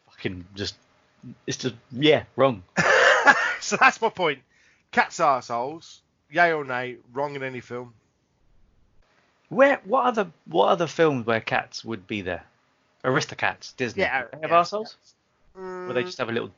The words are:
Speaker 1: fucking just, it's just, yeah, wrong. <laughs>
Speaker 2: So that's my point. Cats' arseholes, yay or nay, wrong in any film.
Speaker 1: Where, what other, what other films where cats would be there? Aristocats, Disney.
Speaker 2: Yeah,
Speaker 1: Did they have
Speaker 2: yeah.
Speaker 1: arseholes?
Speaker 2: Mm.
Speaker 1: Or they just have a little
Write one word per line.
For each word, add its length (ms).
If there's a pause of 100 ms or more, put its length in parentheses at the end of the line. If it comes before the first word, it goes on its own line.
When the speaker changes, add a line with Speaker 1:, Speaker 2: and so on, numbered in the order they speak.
Speaker 1:
fucking 480
just, 220 (720)
it's 100
just, 180 (160)
yeah, 320 (120)
wrong. 280 (140)
<laughs> 60 (760)
Speaker 2:
So 160
that's 220
my 100
point. 300 (520)
Cats' 280
arseholes, 840 (280)
yay 240
or 100
nay, 340 (160)
wrong 220
in 60
any 200
film. 340 (1500)
Speaker 1:
Where, 360
what 200
other, 240 (160)
what 220
other 180
films 400
where 160
cats 420
would 220
be 160
there? 220 (600)
Aristocats, 720
Disney. 280
Speaker 2:
Yeah, 200
Speaker 1:
Did 100
they 80
have 100
Speaker 2:
yeah. 60
Speaker 1:
arseholes? 380 (640)
Speaker 2:
Mm. 320
Speaker 1:
Or 40
they 100
just 160
have 100
a 20
little 260